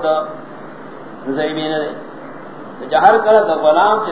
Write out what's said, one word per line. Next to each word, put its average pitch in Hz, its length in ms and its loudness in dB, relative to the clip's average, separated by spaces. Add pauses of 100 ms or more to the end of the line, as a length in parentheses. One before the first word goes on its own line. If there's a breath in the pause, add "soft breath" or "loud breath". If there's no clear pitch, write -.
دا 156 100 2 (1200)
ضریبی 156 340 -2
نہ 156 120 -2
دے۔ 147 80 -6 (1000)
جہر 185 240 6 (100)
کر 214 80 6 (140)
دا 160 80 2 (100)
غلام 190 400 4
سے 180 60 -6